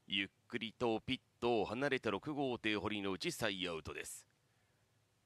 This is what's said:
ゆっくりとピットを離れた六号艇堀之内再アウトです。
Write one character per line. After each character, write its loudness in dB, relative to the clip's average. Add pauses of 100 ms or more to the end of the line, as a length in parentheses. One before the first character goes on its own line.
ゆ 2
っ -6 (200)
く -6
り -6
と 2
ピ -2
ッ -6 (200)
ト 4
を 2
離 0
れ 2
た 0
六 -2
号 0
艇 2
堀 0
之 0
内 -2
再 0
ア -2
ウ -6
ト -8
で -8
す。 -12 (1000)